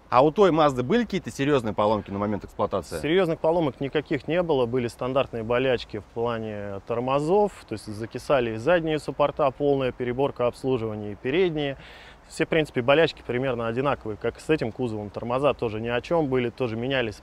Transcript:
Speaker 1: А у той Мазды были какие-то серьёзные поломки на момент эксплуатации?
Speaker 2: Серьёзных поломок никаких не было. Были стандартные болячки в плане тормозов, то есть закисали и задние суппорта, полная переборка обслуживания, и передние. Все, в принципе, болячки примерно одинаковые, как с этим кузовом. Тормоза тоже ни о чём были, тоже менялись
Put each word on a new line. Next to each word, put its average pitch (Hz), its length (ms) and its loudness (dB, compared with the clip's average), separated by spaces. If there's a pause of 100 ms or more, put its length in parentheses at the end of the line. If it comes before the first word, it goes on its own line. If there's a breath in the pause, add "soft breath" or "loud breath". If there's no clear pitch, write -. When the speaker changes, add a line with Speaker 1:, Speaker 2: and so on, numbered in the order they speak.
Speaker 1:
А 127 160 8
у 156 60 4
той 196 180 6
Мазды 147 320 4
были 214 220 2
какие-то 190 260 -4
серьёзные 131 460 0
поломки 104 340 2
на 98 80 -6
момент 104 260 -2
эксплуатации? 98 560 -4
Speaker 2:
Серьёзных 165 380 0
поломок 160 420 0
никаких - 480 -4
не 170 140 0
было. 147 240 2
Были 117 220 0
стандартные 123 560 -2
болячки 120 560 0
в - 60 -12
плане 110 840 -6
тормозов, 147 640 2 (180)
то 113 40 -8
есть 107 120 -8
закисали 113 720 -2
и - 20 -6
задние 156 400 0
суппорта, 143 540 0
полная 139 400 0
переборка 123 560 -2
обслуживания, 110 640 -4
и 98 40 -10
передние. 147 600 -2 (500 loud breath)
Все, - 200 -4
в - 20 -6
принципе, 151 320 0
болячки 143 420 4
примерно 123 440 -2
одинаковые, 117 520 -2
как 117 200 -4
с - 100 -6
этим 143 220 0
кузовом. 107 400 -6
Тормоза 123 420 0
тоже 110 260 -4
ни 117 100 -4
о 120 120 -2
чём 165 240 0
были, 127 240 0
тоже 113 260 -4
менялись 120 480 -2